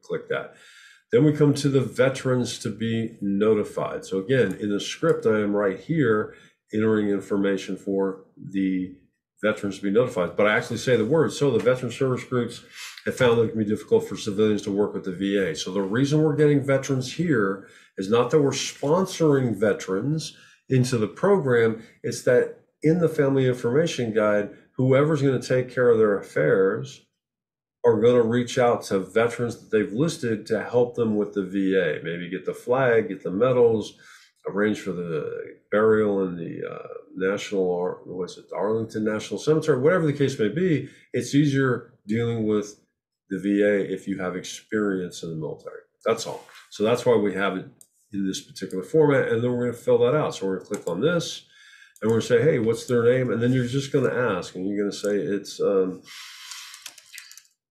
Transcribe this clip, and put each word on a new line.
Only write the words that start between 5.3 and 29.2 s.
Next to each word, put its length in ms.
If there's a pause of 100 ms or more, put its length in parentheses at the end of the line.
am 160
right 240
here 540 (400)
entering 340
information 680
for 480 (100)
the 600 (440)
veterans 360
to 40
be 80
notified, 460
but 100
I 80
actually 220
say 200
the 100
word. 260
"So 180
the 140
veteran 260
service 340
groups 380 (440)
have 100
found 220
that 60
it 80
can 60
be 60
difficult 420
for 100
civilians 460
to 80
work 220
with 120
the 80
V 260
A." 160
So 180
the 80
reason 420
we're 140
getting 260
veterans 520
here 520 (300)
is 140
not 200
that 100
we're 100
sponsoring 1040
veterans 800 (320)
into 300
the 100
program. 760 (200)
It's 200
that 360 (260)
in 140
the 100
family 380
information 640
guide, 380 (260)
whoever's 460
gonna 200
take 260
care 220
of 80
their 180
affairs 880 (800)
are 160
gonna 220
reach 360
out 240
to 160
veterans 580